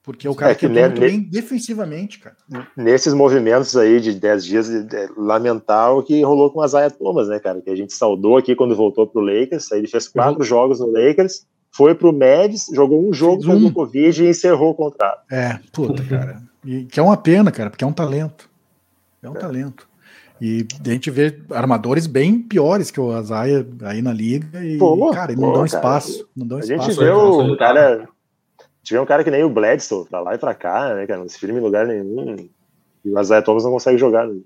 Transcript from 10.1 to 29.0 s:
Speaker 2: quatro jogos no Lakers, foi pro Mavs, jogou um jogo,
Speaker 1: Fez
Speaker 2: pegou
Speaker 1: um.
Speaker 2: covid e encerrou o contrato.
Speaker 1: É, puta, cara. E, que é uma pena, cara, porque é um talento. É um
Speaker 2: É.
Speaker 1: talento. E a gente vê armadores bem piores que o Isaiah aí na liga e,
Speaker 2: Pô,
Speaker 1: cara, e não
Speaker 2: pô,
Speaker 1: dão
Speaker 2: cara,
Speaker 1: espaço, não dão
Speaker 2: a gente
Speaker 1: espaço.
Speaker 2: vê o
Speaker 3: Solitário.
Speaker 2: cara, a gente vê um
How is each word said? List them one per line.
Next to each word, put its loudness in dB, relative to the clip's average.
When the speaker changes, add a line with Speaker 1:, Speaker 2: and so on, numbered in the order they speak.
Speaker 2:
quatro 0
jogos 2
no -4
Lakers, 0
foi 6
pro 4
Mavs, 2
jogou 4
um 0
jogo, 2
Speaker 1:
Fez 2
Speaker 2:
pegou 6
Speaker 1:
um. -2
Speaker 2:
covid 2
e 4
encerrou 2
o -6
contrato. -4
Speaker 1:
É, -4
puta, -4
cara. -6
E, -10
que -6
é 4
uma 4
pena, 4
cara, -8
porque -8
é -2
um -2
talento. -6
É -18
um -16
Speaker 2:
É. -10
Speaker 1:
talento. -10
E -4
a -4
gente -4
vê -2
armadores 0
bem 2
piores 0
que -8
o -4
Isaiah -2
aí -6
na -2
liga -6
e, -6
Speaker 2:
Pô, 4
Speaker 1:
cara, -6
e -4
não -2
Speaker 2:
pô, 0
Speaker 1:
dão 0
Speaker 2:
cara, -
Speaker 1:
espaço, -4
não -10
dão -8
Speaker 2:
a -8
gente -4
Speaker 1:
espaço. -2
Speaker 2:
vê 4
o 4
Speaker 3:
Solitário. 2
Speaker 2:
cara, 4
a -20
gente -8
vê 2
um -2